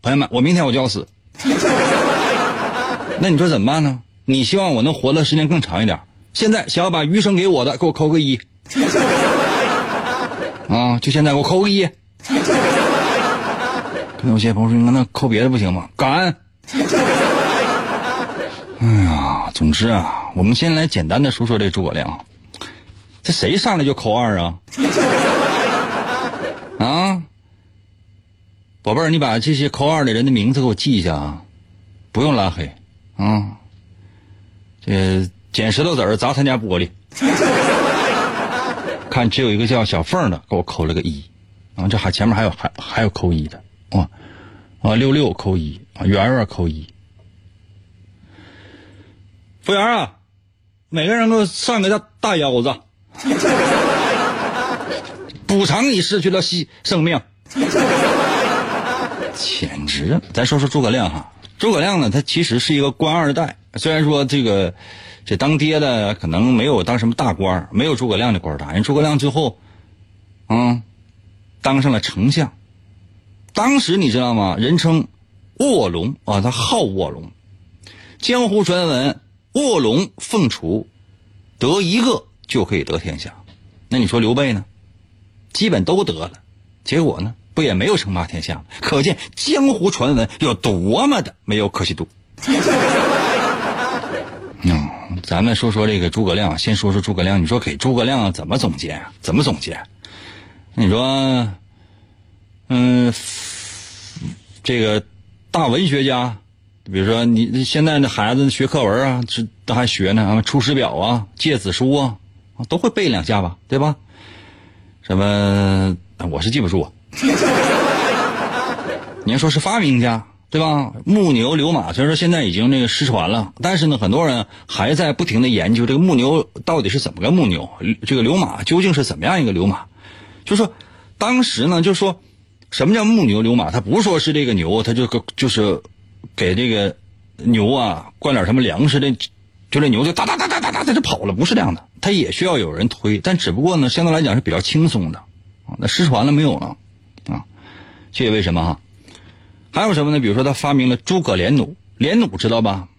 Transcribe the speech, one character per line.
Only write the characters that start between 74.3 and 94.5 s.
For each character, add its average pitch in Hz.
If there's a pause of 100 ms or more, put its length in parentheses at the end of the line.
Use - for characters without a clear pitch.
吗？ 98
人 147
称 160 (520)
卧 190
龙 85 (100)
啊， 101
他 117
号 220
卧 95
龙。 - (840)
江 247
湖 202
传 180
闻， 135 (320)
卧 247
龙 127
凤 170
雏， 90 (720)
得 175
一 196
个 233 (240)
就 104
可 104
以 76
得 76
天 76
下。 - (540)
那 127
你 110
说 120
刘 113
备 135
呢？ 101 (880)
基 214
本 104
都 185
得 -
了， 82 (520)
结 165
果 98
呢， 113 (180)
不 160
也 117
没 92
有 214
称 95
霸 85
天 82
下 80
吗？ - (180)
可 139
见 190 (160)
江 277
湖 196
传 139
闻 113 (120)
有 131
多 104
么 262
的 - (100)
没 104
有 104
可 -
信 185
度。 80
<laughs> - (2500)